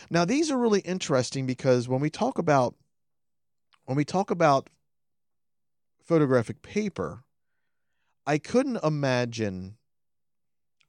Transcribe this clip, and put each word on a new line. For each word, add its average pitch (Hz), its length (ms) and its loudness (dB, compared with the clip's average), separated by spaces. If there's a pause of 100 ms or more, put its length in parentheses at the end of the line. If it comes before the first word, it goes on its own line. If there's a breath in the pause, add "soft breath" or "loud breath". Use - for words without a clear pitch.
(100)
Now, 170 140 2
these 294 260 0
are 269 80 0
really 220 220 2
interesting, 139 640 -2
because 123 420 2
when 131 120 0
we 151 100 0
talk 254 280 -2
about, 139 360 2 (1120)
when 131 100 -4
we 147 80 2
talk 185 260 -2
about 156 380 2 (1300)
photographic 131 600 2
paper, 117 600 -6 (1040)
I 151 120 2
couldn't 247 440 -2
imagine. 120 960 -2 (1120)